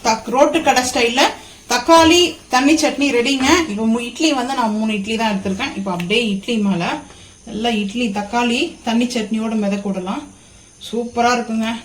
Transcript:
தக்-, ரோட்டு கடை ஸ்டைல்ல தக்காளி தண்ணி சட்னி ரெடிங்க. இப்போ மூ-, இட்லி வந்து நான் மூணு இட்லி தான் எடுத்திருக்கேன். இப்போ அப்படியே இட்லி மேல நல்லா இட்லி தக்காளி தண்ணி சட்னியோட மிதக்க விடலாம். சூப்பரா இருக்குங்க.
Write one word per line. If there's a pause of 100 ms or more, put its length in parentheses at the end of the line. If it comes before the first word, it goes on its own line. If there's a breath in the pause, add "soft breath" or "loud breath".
தக்-,
ரோட்டு
கடை
ஸ்டைல்ல (480 loud breath)
தக்காளி (320)
தண்ணி
சட்னி (100)
ரெடிங்க. (240)
இப்போ
மூ-,
இட்லி (100)
வந்து
நான்
மூணு
இட்லி
தான்
எடுத்திருக்கேன்.
இப்போ
அப்படியே (120)
இட்லி (120)
மேல (640 loud breath)
நல்லா (120)
இட்லி (120)
தக்காளி (260)
தண்ணி
சட்னியோட
மிதக்க
விடலாம். (680 soft breath)
சூப்பரா
இருக்குங்க. (160)